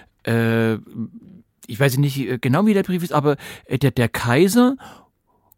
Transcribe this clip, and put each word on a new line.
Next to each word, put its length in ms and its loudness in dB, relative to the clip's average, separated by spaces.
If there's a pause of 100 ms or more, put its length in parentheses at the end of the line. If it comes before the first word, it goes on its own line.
(240)
Äh, 500 0 (920)
ich 120 -10
weiß 200 2
nicht, 200 0
äh, 200 -4
genau, 280 0
wie 80 4
der 80 2
Brief 220 -4
ist, 80 -6
aber, 240 0 (300)
äh, 120 -4
der, 140 2
der 160 0
Kaiser 680 2 (800)